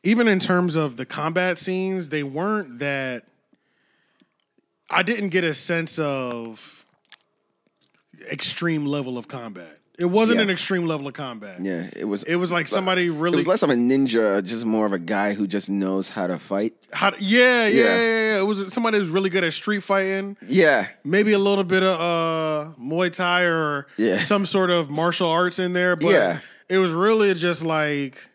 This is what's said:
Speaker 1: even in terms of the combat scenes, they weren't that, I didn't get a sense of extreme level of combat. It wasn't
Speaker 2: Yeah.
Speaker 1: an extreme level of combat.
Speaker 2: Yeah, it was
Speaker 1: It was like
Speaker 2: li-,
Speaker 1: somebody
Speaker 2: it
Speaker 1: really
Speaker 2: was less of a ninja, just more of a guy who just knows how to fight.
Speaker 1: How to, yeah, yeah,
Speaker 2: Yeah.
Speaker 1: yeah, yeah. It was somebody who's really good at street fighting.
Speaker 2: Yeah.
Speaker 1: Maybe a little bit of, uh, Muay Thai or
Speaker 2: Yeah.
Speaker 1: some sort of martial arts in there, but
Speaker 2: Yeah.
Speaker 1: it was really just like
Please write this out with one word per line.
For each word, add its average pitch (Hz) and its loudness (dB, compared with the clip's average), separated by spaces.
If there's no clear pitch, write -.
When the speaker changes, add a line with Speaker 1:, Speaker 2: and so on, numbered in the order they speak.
Speaker 1:
even 226 4
in 196 4
terms 180 2
of 147 -2
the 127 -10
combat 165 -2
scenes, 185 -4
they 151 -4
weren't 147 -4
that, 135 -6
I 175 0
didn't 202 -2
get 180 0
a 160 -2
sense 165 -4
of 123 -8
extreme 160 -2
level 139 -4
of 113 -12
combat. 113 -16
It 175 -2
wasn't 220 4
Speaker 2:
Yeah. 220 4
Speaker 1:
an 202 0
extreme 175 -2
level 147 -4
of 131 -12
combat. 107 -12
Speaker 2:
Yeah, 90 -4
it - -8
was 101 -4
Speaker 1:
It 165 -2
was 175 -2
like 170 -2
Speaker 2:
li-, - -4
Speaker 1:
somebody 185 0
Speaker 2:
it 175 0
Speaker 1:
really 160 0
Speaker 2:
was 143 2
less 185 4
of 147 2
a 131 4
ninja, 117 2
just 113 -6
more 110 2
of 101 0
a 95 -2
guy 101 -2
who 101 -2
just 98 -4
knows 95 -2
how 92 -4
to 90 -2
fight. 101 -4
Speaker 1:
How 196 0
to, - -12
yeah, 240 4
yeah, 226 4
Speaker 2:
Yeah. - -
Speaker 1:
yeah, 233 4
yeah. 202 0
It 196 0
was 196 -4
somebody 226 0
who's 190 -2
really 190 0
good 185 0
at 165 0
street 208 -4
fighting. 196 -2
Speaker 2:
Yeah. 139 4
Speaker 1:
Maybe 208 2
a 202 4
little 196 2
bit 185 2
of, 190 2
uh, 160 -2
Muay 170 -2
Thai 180 0
or 151 -2
Speaker 2:
Yeah. 180 2
Speaker 1:
some 196 2
sort 185 2
of 170 0
martial 165 0
arts 175 0
in 180 -2
there, 180 2
but 160 2
Speaker 2:
Yeah. 107 4
Speaker 1:
it 185 2
was 185 2
really 202 2
just 165 -2
like 147 -2